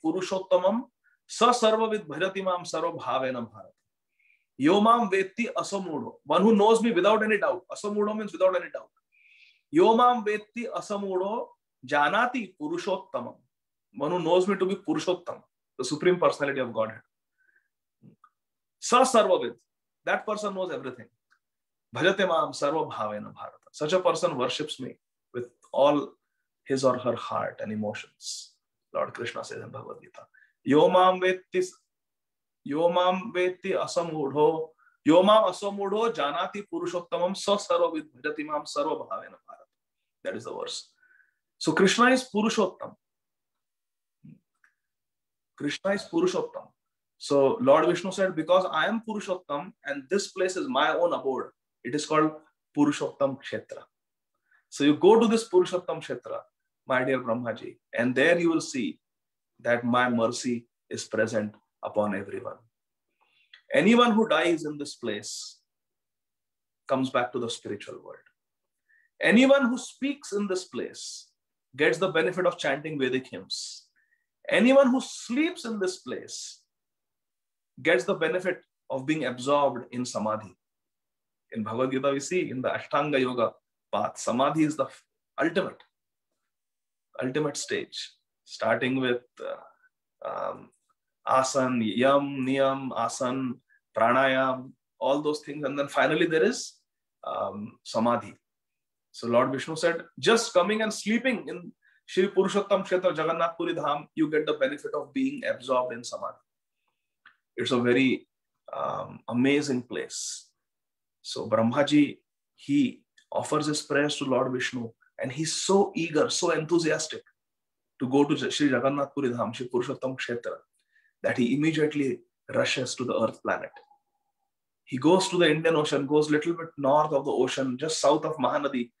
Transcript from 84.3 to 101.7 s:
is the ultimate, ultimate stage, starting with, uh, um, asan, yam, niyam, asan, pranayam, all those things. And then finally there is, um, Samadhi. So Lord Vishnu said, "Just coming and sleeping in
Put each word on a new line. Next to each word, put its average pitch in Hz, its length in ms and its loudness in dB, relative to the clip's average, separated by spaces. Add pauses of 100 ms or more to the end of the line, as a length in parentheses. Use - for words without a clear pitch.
is 151 120 -2
the - 120 -2 (520)
ultimate, 170 420 -2 (1400)
ultimate 143 340 -4
stage, - 560 -8 (320)
starting 127 560 -2
with, 123 220 0 (180)
uh, - 880 -14
um, 50 420 -8 (560)
asan, 127 540 2
yam, 135 640 2
niyam, 135 500 0
asan, 123 640 -4 (360)
pranayam, 131 760 2 (260)
all 143 240 0
those 151 180 -2
things. 147 240 -10
And 143 140 -4
then 139 100 -2
finally 156 380 2
there 160 180 2
is, - 360 -4 (440)
um, 101 580 -8
Samadhi. 117 540 -2 (760)
So - 160 -10
Lord 127 240 4
Vishnu 156 240 -6
said, 170 280 -2 (140)
"Just 220 340 2
coming 208 300 2
and 214 100 -2
sleeping 226 560 -2
in 175 240 -14 (320)